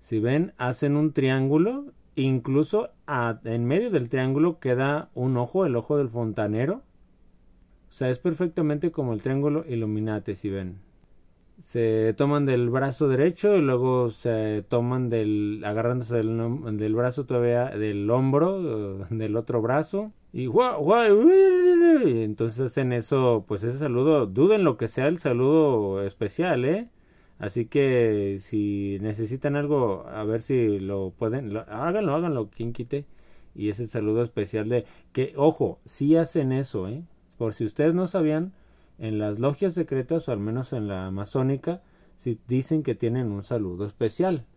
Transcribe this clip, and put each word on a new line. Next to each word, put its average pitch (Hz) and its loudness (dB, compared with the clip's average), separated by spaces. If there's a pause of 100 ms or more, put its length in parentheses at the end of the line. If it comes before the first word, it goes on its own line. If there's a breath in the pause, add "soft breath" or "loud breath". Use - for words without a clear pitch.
Si 113 -4
ven, 143 0
hacen 127 -2
un 151 0
triángulo. 147 0 (280)
Incluso 135 0 (180)
a-, 120 -2
en 117 -2
medio 190 0
del 127 -2
triángulo 139 0
queda 135 -2
un 127 -2
ojo, 123 0
el 135 0
ojo 117 0
del 139 0
fontanero. 113 -4 (1080)
O - -20
sea, 127 -2
es 123 -2
perfectamente 160 -2
como 127 -4
el 104 -6
triángulo 143 0
Illuminati, 107 -4
si 101 -6
ven. 95 -8 (840)
Se 110 2
toman 143 2
del 123 2
brazo 135 0
derecho 175 2
y 175 4
luego 127 2
se 107 -2
toman 123 0
del, 104 -2
agarrándose 117 -2
del 113 0
nom-, 117 -4
del 107 -2
brazo 123 -2
todavía, 120 0
del 104 -2
hombro, 131 0
eh, 95 -10
del 110 -4
otro 117 -2
brazo. 156 -2 (220)
Y 127 -4
guau, 190 2
guau, 214 6
uy, 220 6
uy, 359 8
uy, 339 6
uy. 120 4
Entonces 110 -2
hacen 131 0
eso, 120 2
pues 104 -4
ese 123 -4
saludo, 139 2
duden 180 4
lo 139 2
que 117 -4
sea 131 0
el 170 0
saludo 127 2
especial, 123 -2
¿eh? 208 -2 (480 soft breath)
Así 113 -4
que 117 2
si 101 -4
necesitan 113 -4
algo, 135 0
a 107 -10
ver 110 -2
si 117 0
lo 95 -6
pueden, 113 -4
lo, 107 -6
háganlo, 160 -2
háganlo, 147 -2
quien 117 -8
quite. 143 -8 (480 soft breath)
Y 104 -4
es 101 -6
el 117 -6
saludo 107 0
especial 110 -4
de, 120 0 (280 loud breath)
que, 131 -2
ojo, 139 2
sí 151 2
hacen 156 0
eso, 131 -4
¿eh? 127 -10 (360)
Por 110 -2
si 117 -6
ustedes 147 2
no 180 0
sabían, 165 -2 (460 soft breath)
en 107 -4
las 104 -4
logias 147 0
secretas, 160 -2
o 139 -4
al 110 -4
menos 110 -6
en 110 -4
la 95 -6
masónica, 131 -4 (340 soft breath)
sí - -8
dicen 135 -2
que 131 -2
tienen 117 -2
un 101 -6
saludo 98 -4
especial. 123 -2 (100)